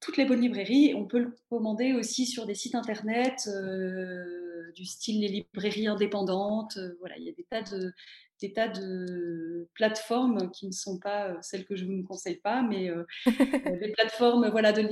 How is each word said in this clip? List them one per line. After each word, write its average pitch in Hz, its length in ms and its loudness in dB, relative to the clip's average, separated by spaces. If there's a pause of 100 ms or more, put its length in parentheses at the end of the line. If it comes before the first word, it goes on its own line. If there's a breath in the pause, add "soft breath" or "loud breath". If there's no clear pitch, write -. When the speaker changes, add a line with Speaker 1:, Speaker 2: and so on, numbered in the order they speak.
Speaker 1:
toutes - 160 -4
les 269 80 6
bonnes 247 160 4
librairies. 240 540 6
On 208 100 -2
peut 240 140 2
le 240 140 0 (160)
commander 226 440 0
aussi 247 320 0
sur 226 200 -6
des 208 100 -4
sites - 200 -6
internet, 226 720 0
euh, 185 1300 -6
du 185 80 -14
style 214 380 -4
les 208 80 0
librairies 208 580 -4
indépendantes. 202 880 0
Euh, 180 240 -8
voilà, 175 180 -12
il 165 60 -12
y 170 60 -10
a 160 40 -12
des 175 120 -14
tas 226 180 -4
de, 190 280 -6 (480 loud breath)
des 196 140 -8
tas 220 160 2
de 175 1040 -6
plateformes 220 800 2
qui - 160 -10
ne 185 40 -6
sont 185 280 -6
pas, 202 300 -2
euh, 175 120 -6
celles 190 240 -8
que 202 100 -6
je 185 100 -4
vous 190 60 -4
ne 185 120 -4
conseille 185 340 -6
pas, 233 240 0
mais, 196 280 0
euh, 170 140 -4 (220 loud breath)
Speaker 2:
<laughs> - 20 6
Speaker 1:
euh, 247 520 2
des 208 120 -4
plateformes, 233 580 6
voilà, 214 220 6
de, 214 100 4 (100)